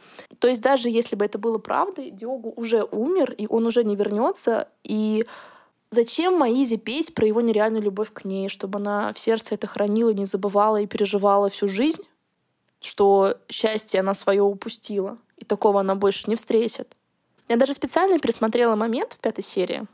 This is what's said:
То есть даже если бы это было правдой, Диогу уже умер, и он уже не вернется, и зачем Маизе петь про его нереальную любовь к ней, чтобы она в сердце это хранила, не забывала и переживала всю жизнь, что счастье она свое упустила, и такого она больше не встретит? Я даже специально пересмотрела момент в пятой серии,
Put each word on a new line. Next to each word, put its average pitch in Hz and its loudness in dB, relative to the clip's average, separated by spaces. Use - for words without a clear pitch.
То 240 4
есть 233 2
даже 254 2
если 233 0
бы 202 0
это 208 -8
было 226 -2
правдой, 285 -4
Диогу 226 -10
уже 226 0
умер, 277 0
и 208 -6
он 226 0
уже 233 2
не 208 0
вернется, 220 -2
и 214 -2
зачем 320 2
Маизе 247 2
петь 285 -6
про 220 2
его 214 2
нереальную 220 2
любовь 208 -4
к - -16
ней, 196 -6
чтобы 190 -8
она 208 -4
в - -14
сердце 220 -2
это 208 -8
хранила, 214 0
не 196 -4
забывала 208 2
и 208 -2
переживала 202 2
всю 202 -2
жизнь, 240 0
что 196 4
счастье 214 -2
она 196 0
свое 202 2
упустила, 202 -6
и - -20
такого 202 2
она 190 0
больше 196 0
не 226 0
встретит? - -2
Я 233 2
даже 262 2
специально 339 2
пересмотрела 233 2
момент 226 -2
в - -20
пятой - -4
серии, - -4